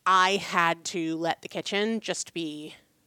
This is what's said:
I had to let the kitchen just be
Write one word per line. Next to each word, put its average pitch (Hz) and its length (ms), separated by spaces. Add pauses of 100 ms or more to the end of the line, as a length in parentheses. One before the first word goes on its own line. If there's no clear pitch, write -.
I 185 320
had 170 480
to 165 320
let 165 240
the - 80
kitchen 208 500
just - 340
be 151 420 (320)